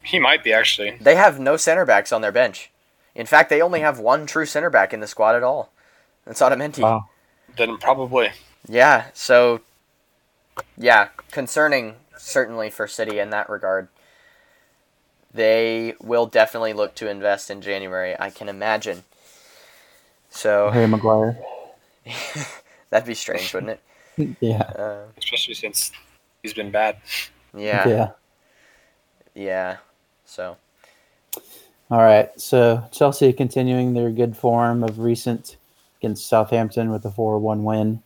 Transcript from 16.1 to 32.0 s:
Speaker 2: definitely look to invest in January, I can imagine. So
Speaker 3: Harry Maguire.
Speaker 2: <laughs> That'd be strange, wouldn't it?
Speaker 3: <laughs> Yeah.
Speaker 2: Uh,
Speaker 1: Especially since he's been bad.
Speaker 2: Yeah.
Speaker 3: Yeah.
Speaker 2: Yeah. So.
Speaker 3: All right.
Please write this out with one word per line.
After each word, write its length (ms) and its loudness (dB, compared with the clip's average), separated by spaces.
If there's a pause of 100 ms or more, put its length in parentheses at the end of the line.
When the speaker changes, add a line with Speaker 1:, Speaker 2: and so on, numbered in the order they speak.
Speaker 2:
definitely 480 0
look 220 -4
to 140 -10
invest 420 -4
in 100 -14
January, 580 -6
I 100 -8
can 200 -14
imagine. 540 -4 (1300)
So 420 0
Speaker 3:
Harry 160 4
Maguire. 500 2 (680)
Speaker 2:
<laughs> 840 -16
That'd 180 0
be 60 -8
strange, 400 -8
wouldn't 200 -8
it? 60 -14 (360)
Speaker 3:
<laughs> 240 -6
Yeah. 220 -2
Speaker 2:
Uh, 440 -10 (120)
Speaker 1:
Especially 380 -8
since 360 -8 (520)
he's 100 -12
been 160 -8
bad. 280 -2 (600)
Speaker 2:
Yeah. 300 0
Speaker 3:
Yeah. 220 2 (1200)
Speaker 2:
Yeah. 440 -6 (480)
So. 300 -14 (1300)
Speaker 3:
All 80 2
right. 320 8 (100)